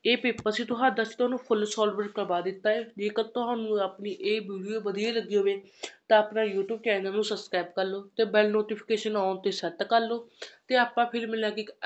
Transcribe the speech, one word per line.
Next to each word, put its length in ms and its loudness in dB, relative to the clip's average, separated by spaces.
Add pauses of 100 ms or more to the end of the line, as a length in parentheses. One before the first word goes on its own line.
ਇਹ 120 4
ਪੇਪਰ 340 -2
ਸੀ 120 -4
ਤੁਹਾਡਾ, 400 0
ਅਸੀਂ 140 -6
ਤੁਹਾਨੂੰ 220 0
ਫੁੱਲ 260 0
ਸੋਲਵ 420 0
ਕਰਵਾ 340 -2
ਦਿੱਤਾ 280 -2
ਹੈ। 140 0 (140)
ਜੇਕਰ 260 -2
ਤੁਹਾਨੂੰ 580 -2
ਆਪਣੀ 300 -4
ਇਹ 300 -2
ਵੀਡੀਓ 400 -6
ਵਧੀਆ 320 -2
ਲੱਗੀ 240 0
ਹੋਵੇ 240 2 (480)
ਤਾਂ 80 8
ਆਪਣਾ 280 2
YouTube 380 -2
ਚੈਨਲ 300 0
ਨੂੰ 100 0
ਸਬਸਕ੍ਰਾਈਬ 520 -4
ਕਰ 100 0
ਲਓ 160 -4 (160)
ਤੇ 100 4
ਬੈਲ 240 4
ਨੋਟੀਫਿਕੇਸ਼ਨ 680 0
on 260 0
ਤੇ 80 2
ਸੈੱਟ 320 -4
ਕਰ 180 4
ਲਓ 260 -4 (400)
ਤੇ 100 0
ਆਪਾਂ 280 2
ਫਿਰ 220 -4
ਮਿਲਾਂਗੇ 340 -2
ਇੱਕ 100 -10 (140)